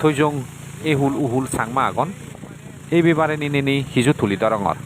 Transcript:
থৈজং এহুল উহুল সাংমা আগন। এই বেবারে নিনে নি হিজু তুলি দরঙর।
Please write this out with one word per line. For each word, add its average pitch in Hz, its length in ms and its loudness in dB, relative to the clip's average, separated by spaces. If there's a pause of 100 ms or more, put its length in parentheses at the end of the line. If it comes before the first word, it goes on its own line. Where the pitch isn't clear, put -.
থৈজং 147 400 2 (420)
এহুল 139 320 2
উহুল 131 400 0
সাংমা 123 300 0
আগন। 123 260 -2 (800)
এই 170 100 6
বেবারে 160 360 4
নিনে 143 240 0
নি 139 220 2 (120)
হিজু 131 180 4
তুলি 98 240 0
দরঙর। 104 380 0 (100)